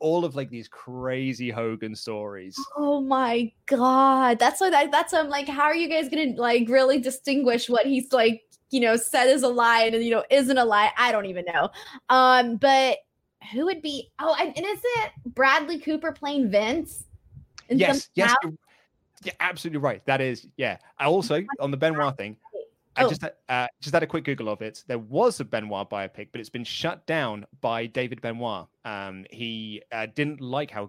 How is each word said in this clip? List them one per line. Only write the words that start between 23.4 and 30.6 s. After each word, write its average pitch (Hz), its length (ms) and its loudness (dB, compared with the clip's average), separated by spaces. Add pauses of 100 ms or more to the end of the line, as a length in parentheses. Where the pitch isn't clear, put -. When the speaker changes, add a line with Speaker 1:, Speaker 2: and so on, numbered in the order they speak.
Speaker 1:
just 143 100 -12
had 165 100 4
a 156 40 -4
quick 160 180 -6
Google 123 240 -4
of 107 140 -6
it. 110 240 -14
There 123 120 -6
was 143 420 0
a 135 40 -6
Benoit 104 460 -6
biopic, 101 420 -10
but 120 80 -14
it's 110 80 -16
been 120 160 -10
shut 170 420 -8
down 120 380 -4 (160)
by 117 240 -4
David 120 380 -6
Benoit. 113 460 -8 (180)
Um, 98 440 -12
he, 110 520 -12 (100)
uh, 110 140 -6
didn't 147 340 -6
like 131 300 -8